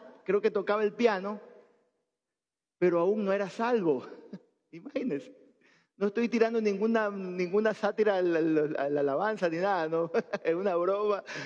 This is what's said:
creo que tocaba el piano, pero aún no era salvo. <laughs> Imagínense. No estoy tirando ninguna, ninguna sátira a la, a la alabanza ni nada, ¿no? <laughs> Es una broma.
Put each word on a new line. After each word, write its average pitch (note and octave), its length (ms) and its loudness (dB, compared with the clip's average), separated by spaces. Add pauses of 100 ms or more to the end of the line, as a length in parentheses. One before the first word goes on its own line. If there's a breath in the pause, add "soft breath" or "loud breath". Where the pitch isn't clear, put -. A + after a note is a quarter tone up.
(240)
creo G3 160 2
que G#3 100 2
tocaba G#3 340 0
el G#3 80 0
piano, G#3 480 0 (1400)
pero E3+ 220 4
aún G3+ 240 0
no F#3+ 80 0
era G3 180 -2
salvo. G#3 560 0 (260)
<laughs> - 380 -20
Imagínense. F#3+ 720 -6 (540 soft breath)
No G3+ 120 0
estoy A#3 200 0
tirando A3+ 320 2
ninguna, G#3+ 500 0
ninguna F#3+ 640 0
sátira G#3 420 0
a F3+ 60 2
la, E3+ 160 2 (440)
a C#3+ 60 -2
la C#3+ 120 0
alabanza F3 480 0
ni E3 100 -4
nada, F3+ 300 0
¿no? E3 240 -2
<laughs> - 320 -2
Es E3 100 2
una F#3 200 -2
broma. G3 480 0 (240 loud breath)